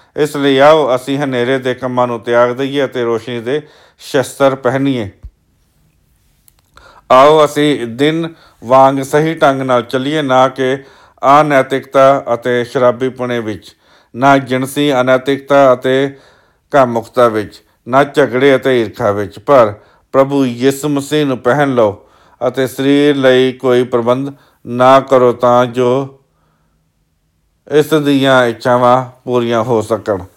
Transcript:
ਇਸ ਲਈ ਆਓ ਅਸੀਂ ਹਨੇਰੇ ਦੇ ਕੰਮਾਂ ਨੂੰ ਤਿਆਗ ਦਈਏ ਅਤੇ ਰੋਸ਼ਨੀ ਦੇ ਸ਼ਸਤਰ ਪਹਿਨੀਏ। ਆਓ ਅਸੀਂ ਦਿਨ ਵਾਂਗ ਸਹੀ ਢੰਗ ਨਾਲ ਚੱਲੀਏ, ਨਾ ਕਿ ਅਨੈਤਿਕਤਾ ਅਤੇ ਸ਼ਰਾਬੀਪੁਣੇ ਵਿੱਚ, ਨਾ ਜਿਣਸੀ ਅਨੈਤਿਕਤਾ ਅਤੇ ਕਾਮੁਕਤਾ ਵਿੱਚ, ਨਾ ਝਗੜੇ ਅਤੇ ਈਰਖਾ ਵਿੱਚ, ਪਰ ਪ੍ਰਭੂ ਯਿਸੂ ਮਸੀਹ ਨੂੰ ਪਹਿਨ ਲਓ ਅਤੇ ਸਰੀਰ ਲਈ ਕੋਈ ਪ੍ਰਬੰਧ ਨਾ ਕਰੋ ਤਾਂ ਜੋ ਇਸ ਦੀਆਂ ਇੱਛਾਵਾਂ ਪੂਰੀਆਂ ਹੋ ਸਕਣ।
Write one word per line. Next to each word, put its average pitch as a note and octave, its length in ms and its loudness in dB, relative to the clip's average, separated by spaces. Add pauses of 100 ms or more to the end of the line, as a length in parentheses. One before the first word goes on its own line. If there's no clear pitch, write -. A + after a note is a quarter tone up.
(160)
ਇਸ D3 200 -4
ਲਈ C#3 220 0
ਆਓ C#3 380 4
ਅਸੀਂ C#3 220 -6
ਹਨੇਰੇ C3 400 -2
ਦੇ B2 160 -4
ਕੰਮਾਂ B2+ 320 -2
ਨੂੰ A#2+ 140 -6
ਤਿਆਗ A#2+ 300 0
ਦਈਏ C#3 340 -4
ਅਤੇ B2+ 180 -6
ਰੋਸ਼ਨੀ A#2 380 -6
ਦੇ C3+ 220 -6 (360)
ਸ਼ਸਤਰ C3+ 560 -2
ਪਹਿਨੀਏ। B2+ 560 -4 (2000)
ਆਓ D3 340 4
ਅਸੀਂ C#3+ 420 -2
ਦਿਨ D#3 480 -4 (300)
ਵਾਂਗ C3+ 380 2
ਸਹੀ D#3 320 -2
ਢੰਗ C#3 280 0
ਨਾਲ B2+ 200 0
ਚੱਲੀਏ, C#3 400 -4
ਨਾ C3 260 2
ਕਿ C3 300 -4 (600)
ਅਨੈਤਿਕਤਾ C3+ 840 2 (100)
ਅਤੇ B2 300 -2
ਸ਼ਰਾਬੀਪੁਣੇ B2 760 -2
ਵਿੱਚ, G#2+ 360 -12 (400)
ਨਾ C#3 220 2
ਜਿਣਸੀ C3 540 -4
ਅਨੈਤਿਕਤਾ C3+ 840 2
ਅਤੇ C3+ 420 -2 (540)
ਕਾਮੁਕਤਾ A#2+ 580 0
ਵਿੱਚ, G#2+ 340 -6 (260)
ਨਾ C3+ 160 2
ਝਗੜੇ C3+ 520 0
ਅਤੇ B2+ 240 0
ਈਰਖਾ G#2+ 300 -4
ਵਿੱਚ, G2+ 280 -6
ਪਰ A#2 360 2 (380)
ਪ੍ਰਭੂ C3+ 340 0
ਯਿਸੂ C3+ 420 -2
ਮਸੀਹ D3 380 -2
ਨੂੰ C3 120 -4
ਪਹਿਨ C3+ 360 0
ਲਓ G#2+ 340 -2 (400)
ਅਤੇ C3 180 -4
ਸਰੀਰ C#3+ 500 0
ਲਈ C3 360 2
ਕੋਈ B2+ 320 0
ਪ੍ਰਬੰਧ B2+ 480 -2 (340)
ਨਾ B2+ 340 4
ਕਰੋ B2+ 320 2
ਤਾਂ B2 340 0
ਜੋ B2+ 540 -4 (1500)
ਇਸ D3 140 2 (180)
ਦੀਆਂ C3+ 420 2
ਇੱਛਾਵਾਂ B2 800 0
ਪੂਰੀਆਂ A#2+ 380 -2
ਹੋ A2+ 200 -2
ਸਕਣ। G#2 420 -6 (120)